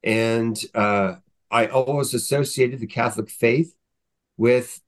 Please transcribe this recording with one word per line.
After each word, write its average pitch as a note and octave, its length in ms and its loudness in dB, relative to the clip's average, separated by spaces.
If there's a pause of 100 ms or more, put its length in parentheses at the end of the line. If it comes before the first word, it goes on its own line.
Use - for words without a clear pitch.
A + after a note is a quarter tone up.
and, A2+ 560 0 (160)
uh, G2+ 420 0 (340)
I A2+ 160 2
always C3 480 -2
associated C3 680 0
the A2+ 60 -8
Catholic A2+ 440 -4
faith C3 440 0 (600)
with A#2+ 520 2